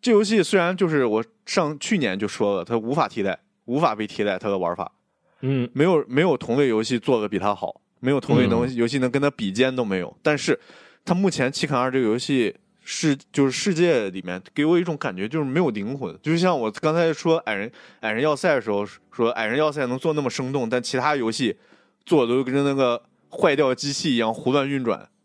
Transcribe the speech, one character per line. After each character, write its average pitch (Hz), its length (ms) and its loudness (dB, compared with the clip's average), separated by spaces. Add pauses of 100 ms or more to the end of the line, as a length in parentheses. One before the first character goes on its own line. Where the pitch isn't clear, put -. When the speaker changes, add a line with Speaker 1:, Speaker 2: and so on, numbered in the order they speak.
Speaker 1:
这 247 100 2
游 208 100 6
戏 208 200 2
虽 190 180 2
然 175 160 0
就 185 100 0
是 143 200 2
我 110 180 0 (220)
上， 151 320 -2
去 - 180 -2
年 104 220 0
就 104 100 -4
说 101 280 0
了， 87 80 -4
它 117 120 -4
无 113 160 -2
法 143 160 0
替 104 140 -6
代， 95 160 -2 (260)
无 127 160 -2
法 139 140 2
被 107 120 -6
替 - 160 -6
代， 98 160 0
它 107 120 -4
的 98 80 0
玩 87 180 -2
法。 92 160 -8 (480)
Speaker 2:
嗯。 131 320 -2
Speaker 1:
没 139 120 2
有， 170 220 4
没 127 140 0
有 170 160 4
同 117 220 -2
类 143 100 4
游 110 140 2
戏 120 160 -2
做 117 220 2
得 107 60 -2
比 101 120 -2
它 101 160 0
好， - 260 -8 (200)
没 127 100 -2
有 139 100 2
同 143 180 2
类 127 80 4
东 117 220 2
西， 127 60 -8
Speaker 3:
嗯。 - 20 -6
Speaker 1:
游 117 100 2
戏 131 120 0
能 127 120 0
跟 135 120 0
它 143 80 2
比 107 200 -4
肩 127 240 2
都 127 80 -2
没 98 180 -2
有。 - 220 -10
但 151 140 2
是 - 240 0 (460)
它 175 80 2
目 190 160 2
前 131 200 0
《奇 - 160 -4
坎 135 140 0
二》 127 100 0
这 131 80 0
个 127 80 2
游 110 120 2
戏 127 360 0 (280)
是， - 320 -2 (160)
就 139 140 2
是 135 60 2
世 180 240 -2
界 151 340 2
里 92 140 -8
面 90 180 -8 (140)
给 143 100 0
我 170 140 4
一 170 40 2
种 170 140 -4
感 120 180 -6
觉 98 140 -4
就 151 100 -4
是 151 60 -2
没 139 160 -2
有 170 80 2
灵 107 300 -4
魂， 98 240 -10
就 156 160 0
像 175 200 2
我 110 120 -2
刚 156 240 -2
才 165 180 2
说 160 280 0
矮 110 120 -4
人， 104 180 -6 (300)
矮 107 120 -4
人 113 100 -2
要 151 120 2
塞 156 200 0
的 123 80 0
时 110 80 -4
候， 101 160 0 (260)
说 117 200 0
矮 113 120 -4
人 113 140 -2
要 151 120 2
塞 143 160 -4
能 123 120 -4
做 160 160 -2
那 151 80 -2
么 127 80 -2
生 127 200 -6
动， 127 200 -2
但 123 120 -2
其 - 140 -6
他 139 180 2
游 117 160 0
戏 110 240 -2 (520)
做 143 200 4
的 117 60 0
都 135 100 2
跟 127 120 -4 (100)
那 143 80 2
个 127 300 0 (280)
坏 - 240 4
掉 139 140 4
的 127 60 2
机 139 180 -6
器 139 220 -2
一 - 20 2
样 113 160 2
胡 127 200 -2
乱 139 140 2
运 139 160 -4
转。 110 280 -4 (140)